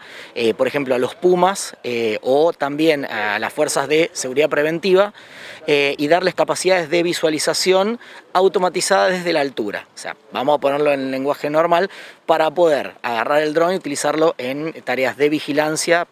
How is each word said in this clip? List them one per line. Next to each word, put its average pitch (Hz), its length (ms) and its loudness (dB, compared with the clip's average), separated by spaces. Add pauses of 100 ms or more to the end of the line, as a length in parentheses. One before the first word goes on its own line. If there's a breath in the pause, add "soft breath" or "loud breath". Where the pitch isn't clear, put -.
(340 loud breath)
eh, 113 220 0
por 131 100 2
ejemplo, 131 300 0
a - 20 2
los 123 160 -2
Pumas, 180 720 2
eh, 117 400 -2
o 147 300 4
también 147 520 0
a 104 320 -4
las 110 160 -6
fuerzas 143 340 0
de 156 260 2
seguridad 135 360 0
preventiva, 170 640 2 (540 loud breath)
eh, 143 300 2
y 147 100 -2
darles 175 260 2
capacidades 165 560 0
de 175 140 0
visualización 175 960 0 (340 loud breath)
automatizada 190 760 2
desde 180 240 -2
la 156 80 0
altura. 110 520 -6
O - 40 -20
sea, - 180 -12 (160)
vamos 135 260 2
a - 20 -16
ponerlo 143 320 0
en 135 200 -2
lenguaje 139 380 -4
normal 170 420 2 (340 loud breath)
para 156 240 2
poder 143 520 2
agarrar 120 400 0
el 151 120 -2
dron 165 200 2
y - 20 -2
utilizarlo 151 640 0
en 143 360 -6 (100)
tareas 123 340 -2
de 147 120 4
vigilancia 151 840 0